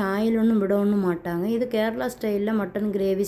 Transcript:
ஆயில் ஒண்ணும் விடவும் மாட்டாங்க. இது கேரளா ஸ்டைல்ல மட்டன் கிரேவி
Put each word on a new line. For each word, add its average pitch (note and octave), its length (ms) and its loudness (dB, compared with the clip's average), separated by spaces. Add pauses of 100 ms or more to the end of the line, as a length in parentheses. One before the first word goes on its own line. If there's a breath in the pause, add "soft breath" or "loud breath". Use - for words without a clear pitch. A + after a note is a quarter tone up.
ஆயில் G#3+ 340 2
ஒண்ணும் A3 220 4
விடவும் G3+ 440 2
மாட்டாங்க. F3 400 -2
இது A#3 220 0
கேரளா A3+ 400 -2
ஸ்டைல்ல G#3+ 460 -2
மட்டன் G#3 380 -2
கிரேவி G3 380 0